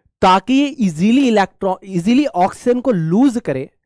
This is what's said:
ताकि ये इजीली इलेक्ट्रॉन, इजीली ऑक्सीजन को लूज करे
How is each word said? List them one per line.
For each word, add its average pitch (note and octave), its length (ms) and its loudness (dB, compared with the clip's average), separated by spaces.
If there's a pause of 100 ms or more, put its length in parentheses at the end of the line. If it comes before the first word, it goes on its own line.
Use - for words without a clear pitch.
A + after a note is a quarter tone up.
(220)
ताकि F#3+ 320 2
ये C#4 140 2
इजीली A3 600 0
इलेक्ट्रॉन, G3 580 -2
इजीली G3+ 400 0
ऑक्सीजन G#3+ 560 -2
को C4 100 -2
लूज G#3 540 0
करे C3+ 240 -8 (160)